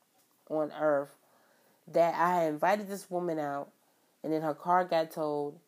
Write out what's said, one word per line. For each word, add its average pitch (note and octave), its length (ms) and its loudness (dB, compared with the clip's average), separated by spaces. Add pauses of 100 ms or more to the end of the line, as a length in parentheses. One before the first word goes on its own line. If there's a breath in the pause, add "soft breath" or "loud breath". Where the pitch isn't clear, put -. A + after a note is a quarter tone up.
(480)
on D3+ 300 -2
earth, C#3+ 380 0 (760 soft breath)
that E3 220 4
I F3 220 2
had E3 160 2
invited F#3+ 360 0
this G3 220 -10
woman F3 280 -2
out, C#3+ 320 -6 (520)
and D#3 100 -4
then D#3 100 0
her D#3 120 -2
car F3+ 300 2
got E3 260 0
towed, D3 440 -4 (120)